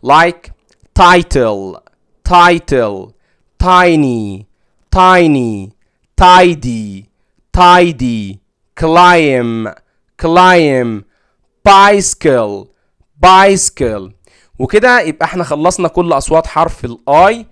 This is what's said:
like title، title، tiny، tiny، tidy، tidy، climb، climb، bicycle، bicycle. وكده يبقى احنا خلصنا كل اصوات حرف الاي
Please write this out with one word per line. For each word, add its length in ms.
like 480
title، 880
title، 880
tiny، 880
tiny، 800
tidy، 880
tidy، 880
climb، 920
climb، 840
bicycle، 1000
bicycle. 840
وكده 420
يبقى 260
احنا 180
خلصنا 440
كل 240
اصوات 340
حرف 380
الاي 680